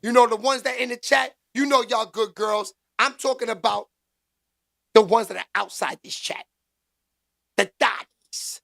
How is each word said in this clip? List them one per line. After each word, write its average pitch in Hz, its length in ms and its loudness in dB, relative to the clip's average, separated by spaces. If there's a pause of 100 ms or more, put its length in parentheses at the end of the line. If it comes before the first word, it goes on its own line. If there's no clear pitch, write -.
you 220 100 -4
know, 240 160 8
the 226 80 0
ones 247 280 0
that 254 160 -4
in 247 100 -2
the 240 80 -6
chat, - 380 0 (180)
you 269 120 0
know 277 180 4
y'all 220 220 -2
good 196 300 -4
girls. 208 380 -2 (260)
I'm 269 140 2
talking 254 360 -4
about 208 400 -2 (1040)
the 220 80 8
ones 208 260 2
that 190 100 -10
are 180 80 -6 (100)
outside 190 480 -4
this - 120 -12
chat. - 300 -10 (1120)
The 196 140 0 (100)
thotties. - 840 -4